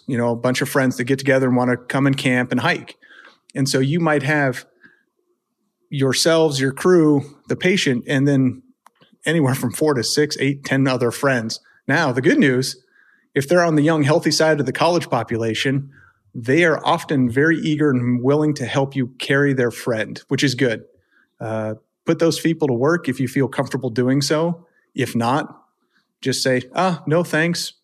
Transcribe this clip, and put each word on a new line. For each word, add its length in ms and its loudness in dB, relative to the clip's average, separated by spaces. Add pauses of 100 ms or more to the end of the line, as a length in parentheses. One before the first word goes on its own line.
you 120 -4
know, 100 0
a 60 -2
bunch 260 -2
of 80 -4
friends 280 0
that 80 -4
get 120 0
together 300 2
and 100 2
wanna 200 0
come 280 -2
and 100 2
camp 360 -2
and 100 -2
hike. 340 -4 (600)
And 120 -2
so 120 0
you 200 0
might 220 2
have 460 -2 (1200)
yourselves, 680 2
your 120 0
crew, 640 4 (120)
the 80 -4
patient, 520 0
and 200 0
then 340 0 (640)
anywhere 300 0
from 160 -4
four 220 0
to 100 -2
six, 360 0
eight, 240 -2
ten 240 0
other 240 0
friends. 480 -2 (280)
Now, 240 2
the 100 -2
good 180 4
news, 360 2 (600)
if 120 -2
they're 160 4
on 120 2
the 80 4
young, 200 2
healthy 280 2
side 280 2
of 60 -2
the 80 -4
college 360 0
population, 800 -2 (460)
they 280 2
are 220 2
often 440 0
very 300 2
eager 320 0
and 320 0
willing 320 2
to 100 -8
help 300 -2
you 120 -2 (120)
carry 340 2
their 180 0
friend, 580 -6
which 140 -2
is 120 0
good. 280 -2 (560)
Uh, 360 -6 (300)
put 140 0
those 200 2
people 280 0
to 60 0
work 340 0
if 120 -4
you 80 -2
feel 200 -2
comfortable 440 -6
doing 300 0
so. 440 -2 (300)
If 200 -4
not, 320 -2 (760)
just 200 -4
say, 220 0 (100)
"Ah, 320 -2
no, 180 0
thanks. 500 -4 (100)